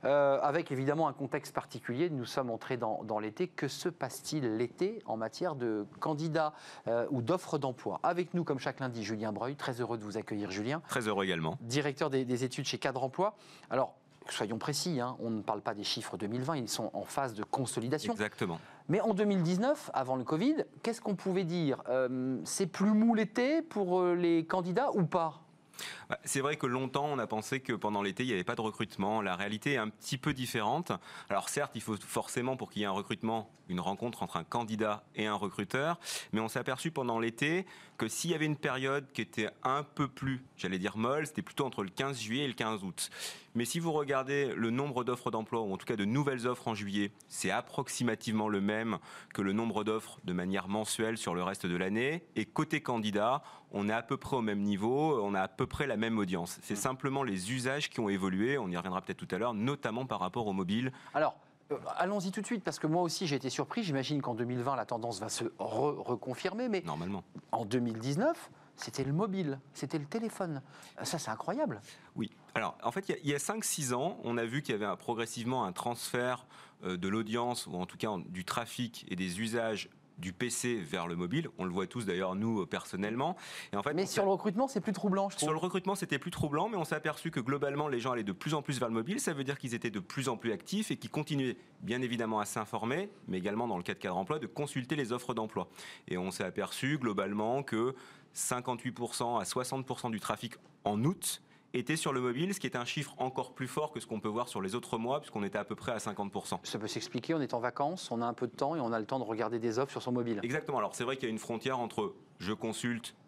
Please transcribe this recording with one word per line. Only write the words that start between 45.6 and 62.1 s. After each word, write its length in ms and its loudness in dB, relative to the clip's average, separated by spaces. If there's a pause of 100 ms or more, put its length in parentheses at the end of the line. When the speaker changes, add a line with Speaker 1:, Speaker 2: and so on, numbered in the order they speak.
Speaker 2:
ou 100 -2
en 60 -2
tout 80 -10
cas 100 2
de 80 2
nouvelles 420 2
offres 220 0
en 60 0
juillet, 380 0 (160)
c'est 220 0
approximativement 960 0
le 120 4
même 380 2 (340)
que 100 -2
le 100 4
nombre 320 2
d'offres 400 -2
de 80 -2
manière 360 0
mensuelle 480 0
sur 180 -2
le 80 2
reste 240 -2
de 100 2
l'année. 500 0 (100)
Et 80 0
côté 380 0
candidat, 600 2 (280)
on 180 0
est 40 2
à 100 2
peu 140 -2
près 200 -2
au 60 2
même 180 2
niveau, 600 4
on 120 0
a 60 4
à 80 2
peu 180 0
près 200 -2
la 100 0
même 220 2
audience. 440 0
C'est 120 -4
Speaker 1:
Mmh. 20 -2
Speaker 2:
simplement 460 0
les 300 -2
usages 360 0
qui 120 -6
ont 80 2
évolué, 500 2
on 100 -2
y 80 -2
reviendra 240 -2
peut-être 240 -8
tout 100 -4
à 40 0
l'heure, 160 0
notamment 500 0
par 140 -4
rapport 280 0
au 60 0
mobile. 400 0 (220)
Speaker 1:
Alors, 220 2 (340)
euh, 60 0 (200)
allons-y 360 0